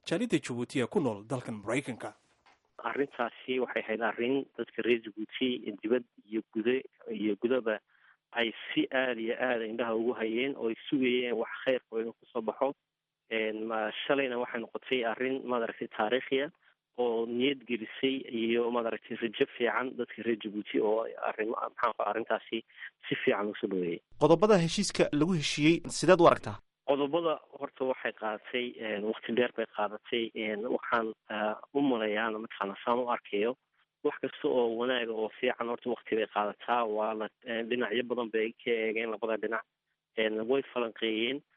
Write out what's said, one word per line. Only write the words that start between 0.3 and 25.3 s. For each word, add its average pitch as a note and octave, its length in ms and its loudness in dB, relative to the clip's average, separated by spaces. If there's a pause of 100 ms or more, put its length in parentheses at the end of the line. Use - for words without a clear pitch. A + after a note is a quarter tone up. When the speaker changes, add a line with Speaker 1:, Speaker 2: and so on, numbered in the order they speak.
Speaker 1:
Jabuuti B2 400 -2
ee A2+ 40 0
ku - 140 0
nool A2+ 220 -2
dalkan A#2 400 -6
Maraykanka. A2+ 480 -4 (680)
Speaker 2:
Arrintaasi B2+ 840 -4
waxay A#2 200 -2
ahayd A2 200 -2
arrin A#2+ 420 0 (140)
dadka A#2 240 -8
reer A#2+ 180 4
Jabuuti A2 640 -4 (200)
dibad B2 200 2 (240)
iyo G#2+ 240 -2
gude, A#2+ 320 0 (280)
iyo G#2 280 0
gudaba A#2 400 0 (540)
ay A#2 180 0 (240)
si D#3 160 2
aad C3 280 0
iyo A2+ 200 -2
aad B2+ 240 0
indhaha A2+ 320 -2
ugu A2+ 240 2
hayeen A#2+ 380 0
oo A#2 120 -2
ay A2+ 80 -2 (140)
sugayeen B2 480 2
wax A2+ 120 -2 (140)
khayr C3 160 2 (120)
oo A2+ 80 -2
inuu A2+ 120 -4
ku - 140 -20
soo A#2 160 -6
baxo. C3+ 320 0 (560)
Een, A2 360 0
ma-, A2 280 -2
shalayna C#3 440 0
waxay B2 220 -4
noqotay A2+ 440 -2
arrin, B2+ 400 0
maad B2 180 0
aragtay, A#2 260 -6
taariikhi B2+ 540 0
ah D3+ 80 -4 (480)
oo A#2 280 0
niyad B2 360 2
gelisay A#2+ 640 -2
iyo, A#2 440 2
maad A#2+ 180 0
aragtay, A2 280 -6
rajo A2+ 360 2
fiican A#2 420 0
dadka A#2 300 -8
reer A2+ 160 0
Jabuuti G#2+ 400 -2
oo A2 240 2 (220)
arrin, A2 260 -2
maxaan - 420 -2
ku, - 80 -4
arrintaasi A2+ 560 -2 (440)
si - 120 -2
fiican G#2+ 380 2
u - 20 -6
soo - 140 -4
dhaweeyey. F2 320 -2 (140)
Speaker 3:
Qodobada E3+ 440 8
heshiiska E3+ 520 2
lagu D#3+ 260 2